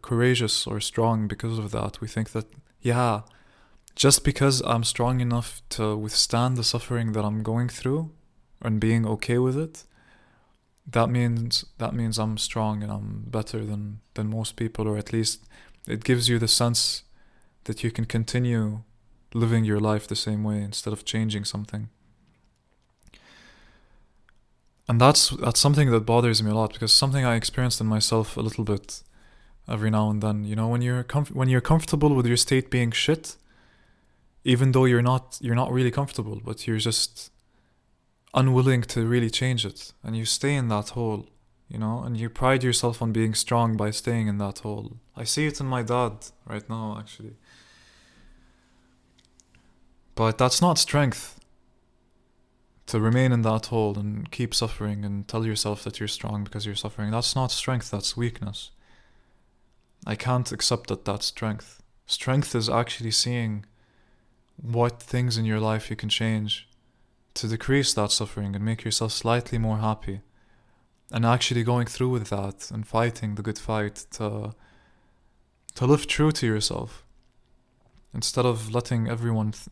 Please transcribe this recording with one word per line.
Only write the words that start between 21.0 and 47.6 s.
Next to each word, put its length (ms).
changing 400
something. 460
And 100
that's, 300
that's 320
something 300
that 160
bothers 360
me 80
a 40
lot, 180
because 220
something 280
I 140
experienced 460
in 40
myself 520
a 20
little 240
bit 380
every 220
now 180
and 140
then. 240
You 100
know, 120
when 120
you're 240
comf-, 280
when 180
you're 100
comfortable 540
with 100
your 140
state 320
being 220
shit, 440
even 280
though 140
you're 160
not, 400
you're 120
not 160
really 200
comfortable, 520
but 240
you're 120
just 520
unwilling 500
to 240
really 220
change 380
it, 260
and 140
you 80
stay 300
in 140
that 220
hole, 360
you 100
know, 240
and 140
you 140
pride 320
yourself 400
on 100
being 220
strong 420
by 140
staying 360
in 120
that 220
hole. 360
I 100
see 220
it 140
in 60
my 160
dad 300
right 220
now, 300
actually. 380